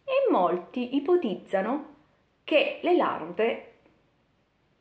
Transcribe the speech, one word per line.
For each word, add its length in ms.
E 280
molti 640
ipotizzano 1000
che 380
le 140
larve 720